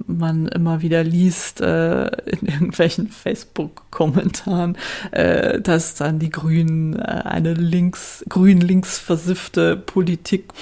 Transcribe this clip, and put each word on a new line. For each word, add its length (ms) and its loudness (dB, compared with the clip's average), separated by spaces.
man 400 -2
immer 340 0
wieder 220 2
liest, 580 0
äh, 460 2
in 400 -6
irgendwelchen 640 0
Facebook-Kommentaren, 1700 -4
äh, 500 2
dass 320 0
dann 240 -2
die 140 -2
Grünen, 680 0
äh, 260 -4
eine 300 -2
links, 760 0
grün-links 680 6
versiffte 800 0
Politik 840 -2